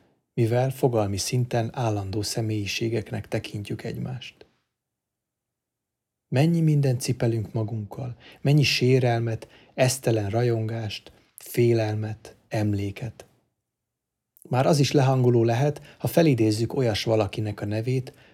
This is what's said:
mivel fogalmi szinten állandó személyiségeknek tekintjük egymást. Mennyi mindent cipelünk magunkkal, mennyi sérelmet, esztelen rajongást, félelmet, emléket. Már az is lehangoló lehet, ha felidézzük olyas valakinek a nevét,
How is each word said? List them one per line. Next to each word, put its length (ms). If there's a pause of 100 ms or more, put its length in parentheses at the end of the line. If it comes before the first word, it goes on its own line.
(340)
mivel 380
fogalmi 460
szinten 580
állandó 460
személyiségeknek 1080
tekintjük 560
egymást. 640 (1800)
Mennyi 320
mindent 400
cipelünk 520
magunkkal, 640 (240)
mennyi 220
sérelmet, 840 (260)
esztelen 560
rajongást, 840 (260)
félelmet, 1000 (120)
emléket. 800 (1200)
Már 160
az 140
is 120
lehangoló 520
lehet, 540
ha 100
felidézzük 640
olyas 300
valakinek 580
a 40
nevét, 480 (200)